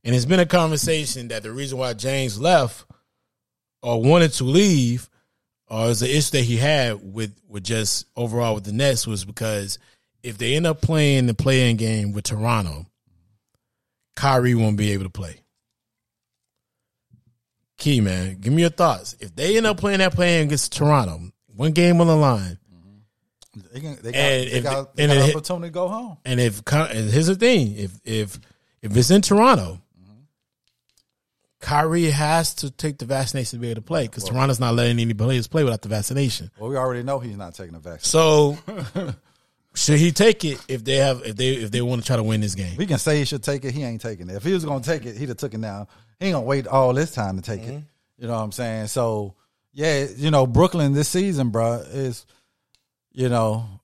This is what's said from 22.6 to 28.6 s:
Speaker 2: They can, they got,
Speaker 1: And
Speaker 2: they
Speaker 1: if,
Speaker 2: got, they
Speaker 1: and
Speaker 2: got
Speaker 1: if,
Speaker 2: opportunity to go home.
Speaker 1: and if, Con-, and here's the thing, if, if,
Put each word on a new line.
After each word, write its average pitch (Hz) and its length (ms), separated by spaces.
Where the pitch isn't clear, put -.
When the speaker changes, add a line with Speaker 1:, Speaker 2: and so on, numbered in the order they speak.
Speaker 2:
They 127 80
can, 151 220
they 117 100
got, 135 80
Speaker 1:
And 135 300
Speaker 2:
they - 20
Speaker 1:
if, 123 120
Speaker 2:
got, 139 320
they 147 80
Speaker 1:
and 147 100
Speaker 2:
got 139 160
Speaker 1:
if, 147 60
Speaker 2:
opportunity 170 340
to 156 40
go 175 140
home. 214 380
Speaker 1:
and 127 160
if, 110 240
Con-, 151 260
and 110 180
here's 151 180
the 190 80
thing, 185 420
if, 98 140
if, 107 340